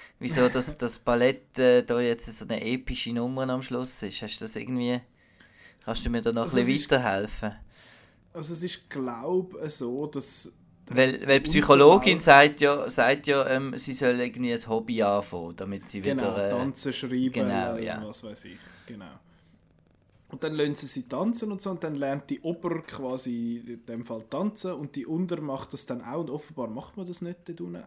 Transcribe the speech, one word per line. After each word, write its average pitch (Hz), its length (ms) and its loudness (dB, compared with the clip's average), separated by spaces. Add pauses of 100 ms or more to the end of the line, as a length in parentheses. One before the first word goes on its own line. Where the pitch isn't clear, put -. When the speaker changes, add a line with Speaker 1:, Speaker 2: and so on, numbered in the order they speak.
(180)
Speaker 1:
wieso 123 300 2
das, 127 300 -2
Speaker 2:
<laughs> - 0 -
Speaker 1:
das 120 200 -4
Ballett, 123 600 0
äh, 123 240 6
da 120 180 0
jetzt 117 260 0 (120)
so 107 80 -8
eine 104 180 -4
epische 123 480 -4
Nummer 131 360 -2
am 127 140 -2
Schluss 127 400 -6
ist. 98 200 -8
Hast - 180 -8
du 117 40 -8
das 110 120 -6
irgendwie... 123 440 -2 (840)
Kannst 113 200 -6
du 120 60 -2
mir 117 120 0
da 117 100 0
noch 117 100 0
Speaker 2:
Also 123 160 0
Speaker 1:
ein 120 80 4
bisschen 131 100 2
Speaker 2:
es 147 60 -2
ist - 80 -8
Speaker 1:
weiterhelfen? 107 640 0 (800)
Speaker 2:
Also 160 200 -12
es 160 100 -10
ist, - 260 -10
glaub 143 720 -6
ich, 151 120 -8
so, 135 320 -6
dass - 460 -10 (340)
Speaker 1:
Weil, 131 280 4 (120)
weil 139 140 6
die 139 40 -2
Speaker 2:
die 147 60 0
Speaker 1:
Psychologin 151 640 10
Speaker 2:
Unterwelt 165 80 -2
Speaker 1:
sagt 147 380 10
ja, 143 280 2
sagt 135 380 2
ja, 139 220 4
ähm, 131 280 -2
sie 131 160 -8
soll 123 280 0
irgendwie 120 340 -4
ein 113 140 -6
Hobby 110 340 0
anfangen, 92 540 -2
damit 98 320 -10
sie 101 120 -10
Speaker 2:
Genau, 127 220 -2
Speaker 1:
wieder, 98 240 -2
äh, 101 40 -2
Speaker 2:
tanzen, 131 420 -4
schreiben, 127 400 -4
Speaker 1:
genau, 98 420 -2
Speaker 2:
äh, 113 120 -6
Speaker 1:
ja. 87 200 -8
Speaker 2:
was 104 160 -14
weiß 104 240 -16
ich. 92 120 -18 (280)
Genau. 98 240 -16 (1160)
Und 139 160 -10
dann 156 100 -4
lassen 147 220 0
sie 143 100 -8
sie 135 220 -8
tanzen 214 420 -2
und 196 100 -8
so 196 100 -6
und 170 120 -8
dann 156 140 -4
lernt 139 340 -4
die 139 120 -6
Ober 165 400 -6
quasi 120 840 -6
in 117 200 -14
dem 117 180 -10
Fall 113 260 -10
tanzen 185 440 -4
und 143 200 -10
die 139 120 -8
Unter 170 340 -4
macht 135 320 -8
das - 140 -12
dann 123 180 -8
auch 139 160 -6
und 143 100 -8
offenbar 135 380 -8
macht 113 280 -14
man 190 100 -10
das 175 160 -12
nicht 175 260 -12
dort 170 120 -12
unten, 170 260 -12